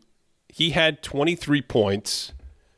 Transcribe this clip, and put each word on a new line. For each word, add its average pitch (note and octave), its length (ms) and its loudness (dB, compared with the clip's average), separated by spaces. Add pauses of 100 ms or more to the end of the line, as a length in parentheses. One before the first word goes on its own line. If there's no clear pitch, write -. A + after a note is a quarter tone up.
(480)
he D#3+ 240 -4
had D#3+ 300 2
twenty-three D3 640 0
points - 680 0 (440)